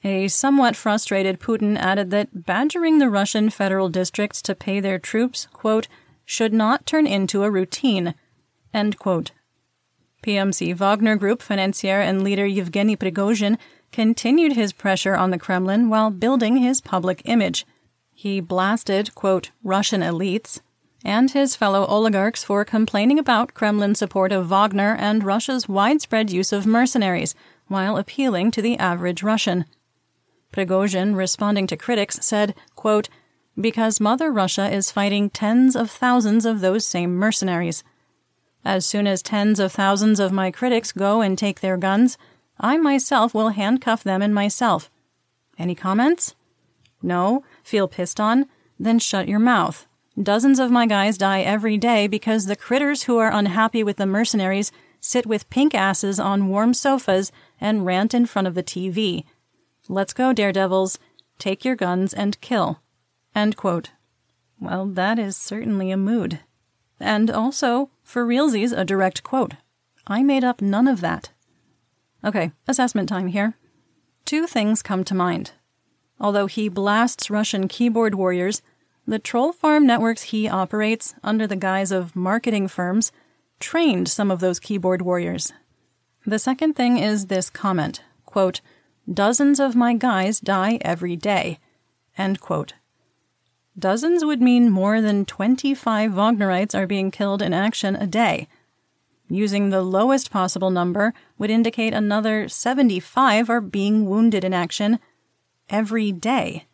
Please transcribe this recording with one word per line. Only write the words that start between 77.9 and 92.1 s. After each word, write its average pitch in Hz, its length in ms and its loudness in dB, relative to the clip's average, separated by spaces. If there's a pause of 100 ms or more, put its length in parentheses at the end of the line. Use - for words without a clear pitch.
warriors, 185 480 -2 (420)
the 214 140 -4
troll 262 340 -2
farm 302 320 4
networks 226 380 2
he 214 260 -4
operates 214 640 -2 (100)
under 214 220 0
the 202 100 -4
guise 190 360 -2
of 180 240 -4
marketing 202 520 0
firms 185 440 -2 (480)
trained 226 500 0
some 202 220 0
of 180 80 -2
those 180 200 0
keyboard 185 440 -2
warriors. 175 500 -4 (720)
The 208 140 0
second 294 360 0
thing 247 220 2
is 208 300 0
this 185 220 -2
comment, - 520 -4 (240)
quote, 185 360 -2 (500)
"Dozens 240 480 2
of 269 160 2
my 240 180 4
guys 214 460 0
die 196 420 0
every 175 340 -4
day," 175 440 -2 (580)